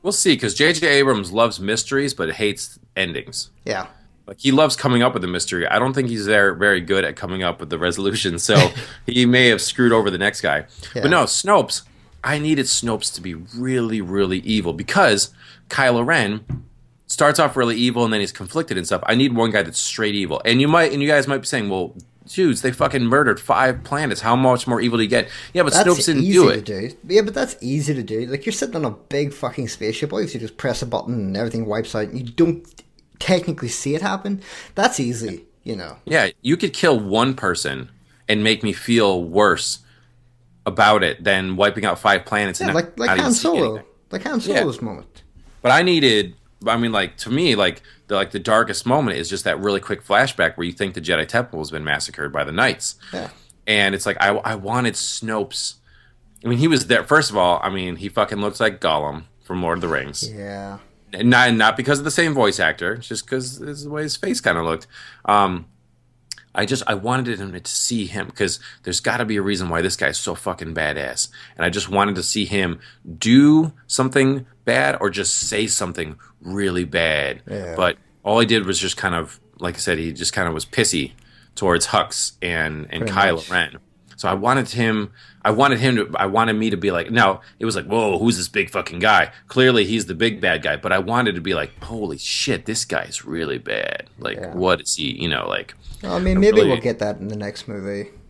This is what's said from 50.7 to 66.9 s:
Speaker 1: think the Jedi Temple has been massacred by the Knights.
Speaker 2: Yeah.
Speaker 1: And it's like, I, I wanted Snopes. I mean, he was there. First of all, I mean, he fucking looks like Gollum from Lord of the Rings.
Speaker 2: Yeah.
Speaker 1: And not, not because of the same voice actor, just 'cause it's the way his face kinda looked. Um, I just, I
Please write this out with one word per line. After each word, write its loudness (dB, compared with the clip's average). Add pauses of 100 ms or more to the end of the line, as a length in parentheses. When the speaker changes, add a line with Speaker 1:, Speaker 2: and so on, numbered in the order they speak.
Speaker 1:
think -6
the -10
Jedi 0
Temple -2
has -8
been -8
massacred -4
by -2
the -8
Knights. -2 (180)
Speaker 2:
Yeah. -10 (360)
Speaker 1:
And 2
it's -4
like, -2
I, 4
I -2
wanted -2
Snopes. -6 (720)
I -2
mean, 0
he 4
was 2
there. 4
First 4
of -2
all, 4
I -2
mean, -4
he -10
fucking -2
looks -4
like 0
Gollum -2 (180)
from -6
Lord 0
of -6
the -4
Rings. -4
Speaker 2:
Yeah. -12 (340)
Speaker 1:
And 2
not, 6
not 4
because 0
of -6
the -2
same 0
voice 2
actor, -2
just -10
'cause -6
it's -12
the -12
way -6
his -6
face -4
kinda 0
looked. -4 (380)
Um, 2 (880)
I 0
just, -4
I 0